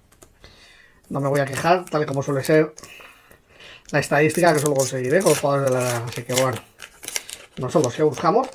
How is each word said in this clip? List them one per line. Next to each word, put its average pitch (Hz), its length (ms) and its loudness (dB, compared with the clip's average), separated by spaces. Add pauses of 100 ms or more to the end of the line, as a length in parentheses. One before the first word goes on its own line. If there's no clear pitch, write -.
(1080)
No 139 120 -6
me 139 80 -2
voy 143 120 2
a 139 60 0
quejar, 165 400 0
tal 151 160 -2
y 151 40 -2
como 139 160 -4
suele 139 220 -4
ser 156 300 2 (1160)
la 147 100 0
estadística 156 520 2
que 151 60 2
suelo 147 180 0
conseguir, 131 380 0
¿eh? 185 60 4
Con 185 100 4
los 143 100 2
jugadores 139 300 0
de 127 60 2
la 123 120 -2
Real, 120 200 -4
así 120 140 -10
que 127 120 -6
bueno. 127 240 0 (1000)
No 131 120 -6
son 165 120 2
los 120 120 -2
que 156 80 -2
buscamos, 160 520 2